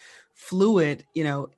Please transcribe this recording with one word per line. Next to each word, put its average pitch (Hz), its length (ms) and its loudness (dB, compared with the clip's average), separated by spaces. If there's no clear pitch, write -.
fluid, 185 720 0
you 165 80 -2
know, 143 340 -4